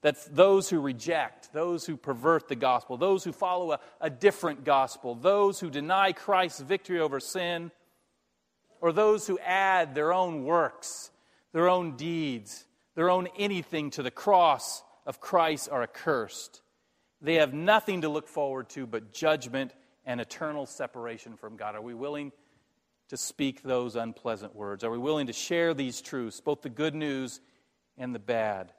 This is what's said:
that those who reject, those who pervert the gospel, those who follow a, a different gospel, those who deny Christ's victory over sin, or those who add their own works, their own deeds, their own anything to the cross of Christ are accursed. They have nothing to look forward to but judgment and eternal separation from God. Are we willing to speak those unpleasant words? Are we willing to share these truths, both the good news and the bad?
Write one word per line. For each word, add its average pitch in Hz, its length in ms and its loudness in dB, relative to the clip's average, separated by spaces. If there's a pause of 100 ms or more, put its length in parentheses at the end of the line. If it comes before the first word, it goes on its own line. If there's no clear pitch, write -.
that 147 320 0
those 190 360 6
who 170 100 2
reject, 139 720 -4
those 165 320 -4
who 156 120 -8
pervert 143 500 0
the 143 80 -4
gospel, 123 420 0
those 185 280 2
who 175 80 -6
follow 180 400 -2
a, 139 80 -2 (200)
a 160 100 -2
different 147 540 2
gospel, 131 520 2
those 196 420 4
who 180 100 -6
deny 180 440 2
Christ's 185 480 0
victory 180 400 -2
over 139 180 0
sin, 170 540 -6 (1080)
or 170 120 4
those 214 340 4
who 180 140 -2
add 185 520 4
their 151 200 2
own 175 320 0
works, - 680 0 (420)
their 165 160 4
own 175 280 2
deeds, 147 680 -6 (300)
their 175 160 2
own 180 160 2 (100)
anything 170 540 -2
to 139 140 -6
the 123 80 -4
cross 175 720 4 (200)
of - 160 -10
Christ 160 520 2
are 127 100 0
accursed. - 760 -4 (600)
They 160 160 2
have 147 160 4
nothing 185 500 2
to 156 60 -2
look 151 200 -6
forward 135 420 -6
to 135 160 -10
but 110 260 -8
judgment 135 640 -2 (300)
and 123 160 -6
eternal 147 460 -8
separation 117 680 -12
from 113 200 -16
God. 104 180 -8
Are 107 80 -12
we 120 120 -12
willing 143 360 -8 (800)
to 135 80 -12
speak 135 460 -6
those 123 320 -2
unpleasant 113 640 -6
words? 101 260 -8
Are 117 80 -2
we 117 80 -4
willing 143 300 0
to 117 40 -8
share 170 420 0
these 135 260 -6
truths, 120 400 -8
both 147 220 -4
the 143 60 -10
good 143 260 -4
news 139 460 -6 (560)
and 127 160 -8
the 117 60 -8
bad? 104 600 -2